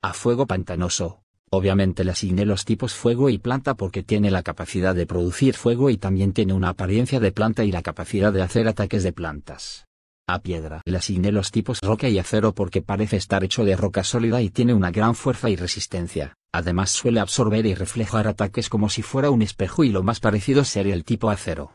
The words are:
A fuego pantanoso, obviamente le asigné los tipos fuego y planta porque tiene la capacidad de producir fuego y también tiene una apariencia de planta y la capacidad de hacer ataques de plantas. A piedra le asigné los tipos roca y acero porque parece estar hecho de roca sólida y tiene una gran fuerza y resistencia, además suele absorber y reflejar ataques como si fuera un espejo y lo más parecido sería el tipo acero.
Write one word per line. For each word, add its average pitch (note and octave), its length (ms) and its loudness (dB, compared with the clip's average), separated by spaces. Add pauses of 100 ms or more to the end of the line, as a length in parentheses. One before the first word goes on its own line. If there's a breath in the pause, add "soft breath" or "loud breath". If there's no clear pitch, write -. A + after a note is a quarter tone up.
A F#2 140 -4
fuego A#2+ 320 0
pantanoso, F2+ 720 -4 (300)
obviamente F#2+ 540 2
le F2+ 80 0
asigné F#2+ 340 0
los G2+ 180 0
tipos A2+ 300 -2
fuego A#2+ 340 2
y A2+ 100 2
planta C3 360 -2
porque F#2+ 280 -4
tiene G#2 280 2
la F#2 120 2
capacidad F2+ 520 -2
de F2 120 0
producir F2+ 480 2
fuego A#2+ 360 2
y A2+ 60 2
también G2 360 0
tiene F#2+ 200 0
una F#2 180 2
apariencia G#2+ 480 0
de G2+ 140 2
planta A2 320 0
y G2+ 80 2
la E2+ 100 -2
capacidad G2+ 500 0
de F#2+ 100 2
hacer A2 260 2
ataques G#2 340 -2
de F2+ 100 0
plantas. - 760 -12 (420)
A F2+ 140 -2
piedra D#2+ 420 -8
le F#2 120 -2
asigné F#2 360 0
los G2+ 180 0
tipos A#2 320 -2
roca A2 260 0
y G2+ 120 2
acero G#2+ 340 0
porque F#2+ 280 -2
parece G#2 340 -2
estar G2 260 0
hecho G2+ 220 0
de G2 100 4
roca F#2+ 300 -2
sólida A#2 360 0
y G2+ 100 0
tiene B2 240 2
una F#2 180 2
gran A2 240 2
fuerza B2+ 340 -2
y F#2+ 60 2
resistencia, E2+ 800 -6 (180)
además F2+ 380 0
suele A#2 280 2
absorber A2 480 2
y G2 80 2
reflejar G#2+ 540 -2
ataques G#2 400 -2
como G#2+ 200 0
si A2 140 -4
fuera C3+ 280 0
un A#2+ 120 4
espejo G#2 400 0
y C#3 60 6
lo F#2+ 160 2
más A2 160 0
parecido A2+ 440 2
sería G2 300 0
el E2+ 100 -2
tipo A2+ 260 0
acero. D#2+ 440 -6